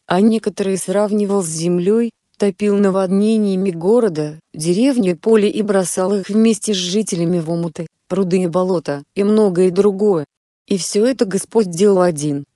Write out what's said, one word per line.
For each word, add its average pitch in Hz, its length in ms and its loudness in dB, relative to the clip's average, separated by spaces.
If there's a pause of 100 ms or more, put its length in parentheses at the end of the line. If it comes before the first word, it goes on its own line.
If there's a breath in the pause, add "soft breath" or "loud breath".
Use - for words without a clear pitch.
а 180 160 0
некоторые 208 560 0
сравнивал 202 640 -2
с 170 60 -4
землей, 175 640 0 (260)
топил 202 400 0
наводнениями 196 920 0
города, 165 680 0 (140)
деревни, 185 600 0
поле 208 360 2
и 208 140 -4
бросал 190 500 -2
их 190 160 -4
вместе 220 440 2
с 190 40 -2
жителями 180 640 -2
в 160 100 -6
омуты, 170 380 -6 (200)
пруды 185 360 0
и 180 40 -2
болота, 170 560 -2 (120)
и 202 80 -2
многое 196 480 2
другое. 196 540 0 (420)
И 196 100 -2
все 202 280 -2
это 254 200 0
Господь 196 460 -2
делал 190 300 2
один, 147 420 -2 (120)